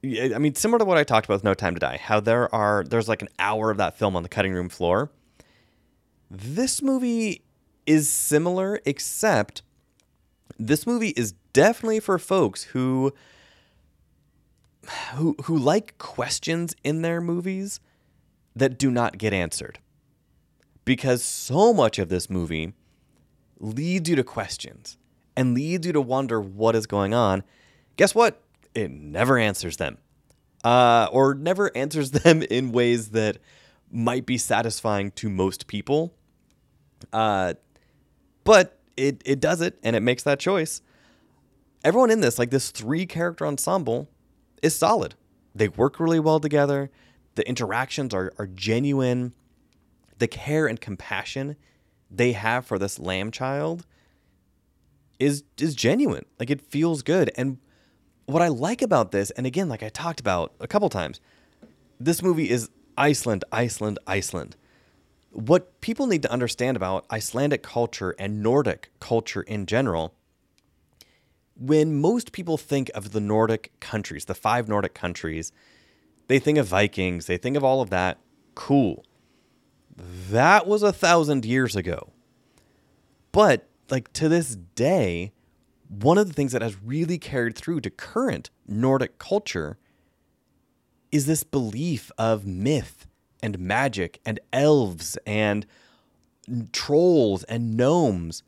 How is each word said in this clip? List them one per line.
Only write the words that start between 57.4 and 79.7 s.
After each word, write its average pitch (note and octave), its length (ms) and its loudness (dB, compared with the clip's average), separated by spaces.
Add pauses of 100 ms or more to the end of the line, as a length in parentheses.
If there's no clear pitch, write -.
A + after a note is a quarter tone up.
what D#3+ 160 2
I F3 60 2
like D#3 340 -2
about C#3 280 2
this, G2+ 200 -2
and B2+ 160 -4
again, E3 220 -2
like A2+ 120 -6
I A2 80 -8
talked D#3+ 300 -8
about F#2 400 -2
a - 80 -12
couple G3+ 220 0
times, E2 300 -6 (800)
this E3 220 0
movie D#3+ 300 2
is A#2 180 -2 (260)
Iceland, B2+ 560 0
Iceland, A2 540 -4
Iceland. F#2 500 -6 (760)
What D3+ 480 0
people A#3+ 280 -4
need E3+ 160 0
to B2 80 -2
understand B2 440 -2
about F#2+ 340 -4
Icelandic A#2+ 540 -2
culture A2+ 560 -4
and G#2 240 -6
Nordic A#2+ 560 0
culture - 440 -4
in G#2 220 -8
general, F2+ 480 -2 (1400)
when D3+ 460 2
most A3+ 320 0
people E3+ 240 -4
think C#3 360 -4
of G2+ 200 -12
the G#2+ 80 -2
Nordic G#2+ 580 0
countries, - 460 -8
the F#2 100 -8
five A2+ 320 -2
Nordic G#2 260 -2
countries, E2 600 -8 (760)
they C3+ 100 4
think D3+ 200 2
of C3 100 2
Vikings, F#2 600 0
they F2+ 100 0
think B2 180 -4
of C#3+ 80 0
all C3+ 180 2
of A2 100 -4
that. F#2 260 0 (380)
Cool. A#2+ 500 0 (1200)